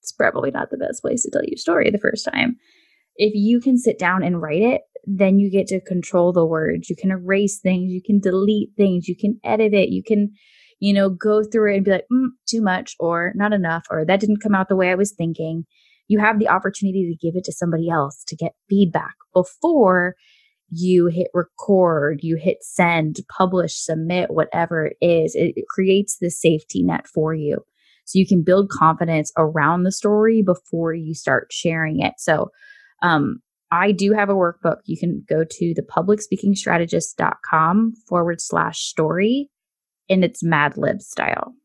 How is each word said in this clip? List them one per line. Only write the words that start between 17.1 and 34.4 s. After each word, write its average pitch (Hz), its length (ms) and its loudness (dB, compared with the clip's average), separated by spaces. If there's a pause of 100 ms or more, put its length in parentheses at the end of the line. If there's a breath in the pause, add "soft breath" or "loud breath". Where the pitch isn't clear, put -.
give 165 120 -2
it 185 80 -6
to 170 80 -8
somebody 165 360 -2
else 151 360 -2
to - 100 -12
get 165 180 -6 (160)
feedback 196 460 0 (180)
before 185 840 2 (540 soft breath)
you 175 360 2
hit 175 280 -2
record, 170 880 0
you 165 140 -2
hit 160 260 -2
send, 170 680 0
publish, 180 480 -2
submit, 165 520 -4
whatever 160 580 -2
it - 120 -8
is. 165 340 2
It, - 220 0
it - 140 -8
creates 190 480 0
the 175 120 -4
safety 165 540 0
net 175 240 -2
for 160 260 -2
you. 151 300 -4 (400)
So - 160 0
you 185 80 4
can 180 160 4
build 196 260 2
confidence 160 680 0
around 160 460 2
the 190 100 0
story 214 480 2
before 165 520 -2
you 165 220 -8
start - 360 -2
sharing 160 500 -2
it. - 160 -2
So, - 340 -2 (500 soft breath)
um, 147 400 0 (300)
I 185 200 2
do 196 200 2
have 208 180 2
a 202 40 2
workbook. 175 520 0